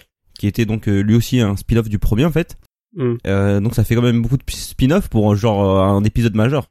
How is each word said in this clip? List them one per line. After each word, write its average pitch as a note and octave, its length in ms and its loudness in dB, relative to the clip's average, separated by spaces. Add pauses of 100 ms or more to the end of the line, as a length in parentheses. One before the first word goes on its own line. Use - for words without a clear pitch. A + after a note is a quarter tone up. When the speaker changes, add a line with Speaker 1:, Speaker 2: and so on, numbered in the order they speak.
(400)
Speaker 1:
qui G2+ 80 -2
était A2+ 180 0
donc, G#2+ 220 -4
euh, G2+ 140 2
lui G#2+ 140 2
aussi A#2+ 260 2
un G2+ 160 0
spin-off A2+ 320 -2
du G#2 100 -2
premier, A2 240 2
en E3+ 80 2
fait. D#3+ 240 -4 (380)
Speaker 2:
Hmm. B2 200 -2 (120)
Speaker 1:
Euh, G2 360 0
donc A2+ 120 -2
ça A2+ 120 0
fait A#2 100 0
quand A#2+ 60 2
même A#2+ 200 2
beaucoup A#2 140 -2
de - 80 -4
p-, - 100 -10
spin-off D#3 540 0
pour, G#2 240 2
euh, G#2 40 4
genre, G2+ 280 0
euh, F#2+ 180 2
un G2+ 220 2
épisode A2 320 0
majeur. B2 360 0